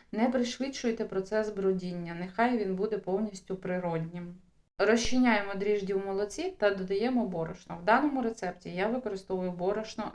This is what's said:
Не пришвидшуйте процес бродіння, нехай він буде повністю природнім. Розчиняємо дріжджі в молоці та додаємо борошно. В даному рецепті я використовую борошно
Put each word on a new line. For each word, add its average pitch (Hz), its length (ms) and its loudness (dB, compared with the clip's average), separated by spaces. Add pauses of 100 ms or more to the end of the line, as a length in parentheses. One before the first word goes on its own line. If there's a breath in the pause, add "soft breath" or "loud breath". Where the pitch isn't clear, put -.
(120)
Не 220 180 2
пришвидшуйте 247 760 -2
процес 214 440 -2
бродіння, 185 680 -2
нехай 233 380 2
він 190 180 0
буде 208 220 0
повністю 196 580 -2
природнім. 175 800 -4 (420)
Розчиняємо 226 760 4
дріжджі 196 400 0
в 196 120 0
молоці 208 520 -2
та 202 180 4
додаємо 202 500 0
борошно. 170 560 -6
В 175 40 -12
даному 262 360 4
рецепті 226 480 -4
я 180 180 0
використовую 190 640 -2
борошно 202 640 -4